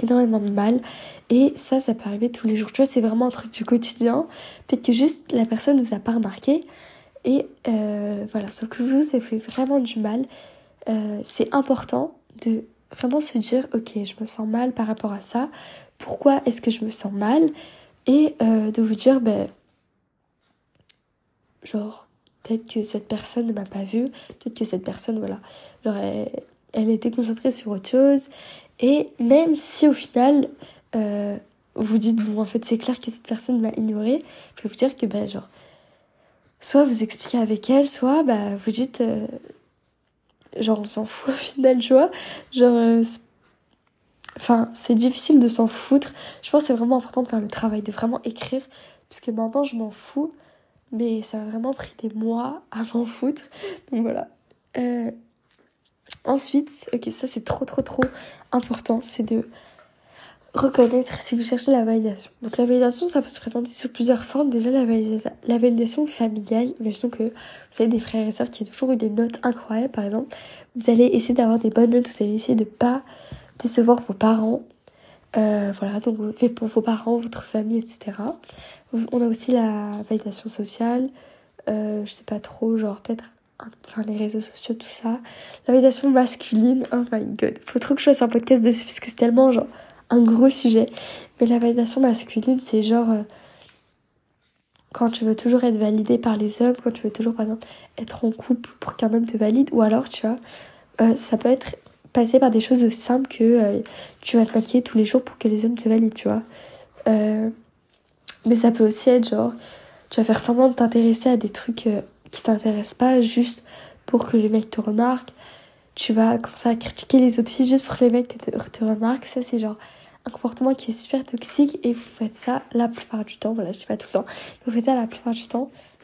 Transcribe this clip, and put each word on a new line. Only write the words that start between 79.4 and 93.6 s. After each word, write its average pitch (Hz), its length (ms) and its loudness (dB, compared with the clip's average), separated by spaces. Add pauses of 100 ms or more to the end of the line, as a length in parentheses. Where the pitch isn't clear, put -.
la 214 380 0 (200)
validation 214 400 -6
sociale, 233 580 -4 (640)
euh, 214 340 -4
je 214 80 -14
sais - 120 -20
pas 208 160 -8
trop, 226 360 -4
genre 208 240 -4
peut-être, 226 240 -8 (640)
enfin 220 140 -8
les 214 160 -6
réseaux 214 220 -4
sociaux, - 340 -10
tout 226 120 -12
ça. 233 320 -6 (480)
La 247 60 4
validation 262 380 6
masculine, 247 800 2
oh 247 180 0
my 214 140 -2
god, - 300 -2 (100)
faut - 140 -6
trop 277 160 0
que 285 60 -2
je - 40 -8
fasse 277 160 6
un 240 80 4
podcast 233 340 4
dessus 233 220 2
parce - 160 -14
que - 80 -16
c'est - 80 -18
tellement 254 340 6
genre 233 180 2 (420)
un 240 120 6
gros 233 280 6
sujet. 226 340 4 (560)
Mais 233 60 6
la 240 120 4
validation 233 440 2
masculine, 247 580 0
c'est 220 220 0
genre, 226 260 2
euh, 214 140 0 (1700)